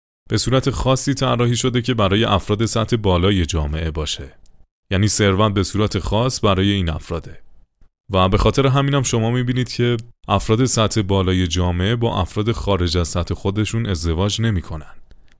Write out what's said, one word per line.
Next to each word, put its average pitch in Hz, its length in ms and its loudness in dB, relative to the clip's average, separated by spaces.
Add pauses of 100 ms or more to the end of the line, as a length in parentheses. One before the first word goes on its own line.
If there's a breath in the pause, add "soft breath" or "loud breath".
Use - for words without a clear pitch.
(300)
به 110 80 0
صورت 131 320 0
خاصی 131 440 0
طراحی 123 420 0
شده 123 260 0
که 127 120 -2
برای 107 300 2
افراد 104 400 0
سطح 110 320 0
بالای 95 500 2
جامعه 78 440 -2
باشه. 73 480 -8 (520)
یعنی 101 180 2
ثروت 101 460 4
به 101 80 2
صورت 101 360 -2
خاص 113 460 -2
برای 98 260 4
این 98 180 0
افراده. 80 540 -8 (680)
و 95 180 4
به 98 100 2
خاطر 131 280 2
همینم 139 360 0
شما 117 280 0
می‌بینید 123 380 -2
که 120 280 -2 (320)
افراد 110 360 2
سطح 113 380 0
بالای 92 440 2
جامعه 90 500 0
با 117 240 -2
افراد 107 320 -2
خارج 90 440 0
از 87 120 0
سطح 87 260 -4
خودشون 107 520 -2
ازدواج 87 540 -2
نمی‌کنن 92 540 -4 (460)